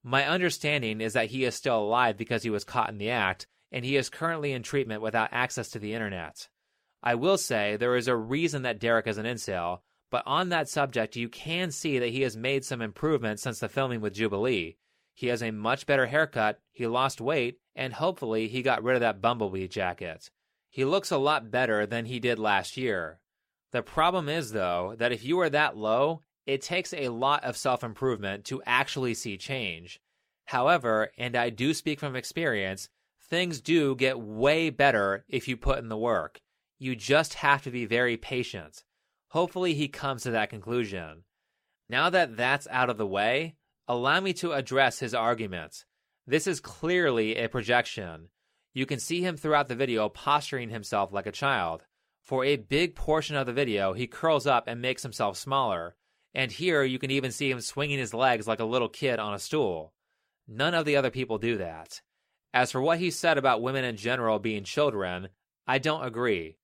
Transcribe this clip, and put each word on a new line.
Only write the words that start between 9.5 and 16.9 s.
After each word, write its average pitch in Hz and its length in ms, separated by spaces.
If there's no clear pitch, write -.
but 123 160
on 170 240
that 160 180
subject, 123 480
you 117 120
can 170 420
see 139 280
that 120 120
he 127 120
has 117 140
made 131 300
some 120 160
improvements 113 600
since 120 180
the 110 80
filming 127 340
with 104 120
Jubilee. 101 600
He 123 140
has 120 140
a 113 100
much 110 340
better 135 200
haircut, 120 540
he 123 160
lost 127 340